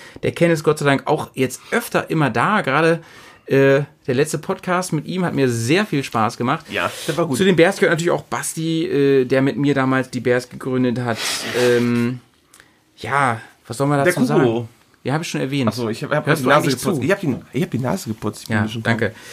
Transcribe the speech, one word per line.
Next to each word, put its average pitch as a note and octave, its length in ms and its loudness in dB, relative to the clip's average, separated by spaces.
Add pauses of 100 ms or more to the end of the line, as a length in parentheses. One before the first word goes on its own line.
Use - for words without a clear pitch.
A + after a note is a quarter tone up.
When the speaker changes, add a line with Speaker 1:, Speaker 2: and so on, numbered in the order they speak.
(240)
Speaker 1:
der A#2+ 100 -2
Ken E3+ 180 2
ist D#3 140 0
Gott D3+ 140 2
sei D3 80 0
Dank C#3 200 2
auch D3+ 280 -2
jetzt C3 260 -2 (120)
öfter - 380 -2
immer D3 200 2
da, D#3+ 320 0
gerade E3 380 2 (460)
äh, C#3 360 4 (240)
der B2+ 80 0
letzte D3+ 240 0
Podcast F3+ 540 -4
mit D3+ 140 -2
ihm F3+ 180 -2
hat E3 100 -2
mir C3+ 140 2
sehr B2 380 0
viel C#3 160 -2
Spaß A2+ 340 -2
gemacht. C#3+ 340 -2
Speaker 2:
Ja, F#2 200 -2 (160)
der D3 100 -2
war E3 100 0
gut. C3 100 -2
Speaker 1:
Zu F#3 80 2
den F#3+ 120 4
Bears E3+ 200 4
gehört E3+ 160 2
natürlich E3 180 0
auch C#3+ 140 0
Basti, D#3+ 600 -4
äh, C#3 380 4
der C3 180 2
mit C3+ 140 2
mir C#3+ 180 2
damals C3 360 0
die B2 100 -6
Bears B2 280 0
gegründet B2+ 520 -2
hat. A#2 180 -4 (420)
Ähm, A#2+ 600 2 (800)
ja, B2+ 420 0 (280)
was A#2+ 80 -10
soll C#3 100 0
man C#3+ 120 2
Speaker 2:
Der C#3 80 2
Speaker 1:
dazu - 140 -2
Speaker 2:
Kubo. F3 60 2
Speaker 1:
sagen? A#2+ 420 2 (360)
Ja, B2+ 100 -2
hab D#3+ 80 -2
ich E3+ 60 -8
schon D3+ 120 -6
erwähnt. C3+ 320 0
Speaker 2:
Ach A2+ 40 -8
so, A#2+ 120 -4
ich A2+ 140 -6
hab, C3+ 100 -6
hab D3+ 140 -2
Speaker 1:
Hörst D3+ 140 0
Speaker 2:
die B2 40 -4
Speaker 1:
du B2+ 40 2
Speaker 2:
Nase D3 160 4
Speaker 1:
eigentlich C3 180 0
Speaker 2:
geputzt. F3+ 140 0
Speaker 1:
zu? A#2+ 80 -2
Speaker 2:
Ich D#3 80 0
hab - 80 -2
die, C#3 160 -2 (160)
ich C3 100 -2
hab - 80 -4
die A#2 80 -2
Nase C3+ 300 -4
geputzt. G#2+ 340 -6
Ich - 60 -16
bin A2+ 80 -2
Speaker 1:
Ja, G#2 60 2
Speaker 2:
ein G#2+ 40 0
bisschen A2+ 160 -8
Speaker 1:
danke, A2+ 300 0 (200)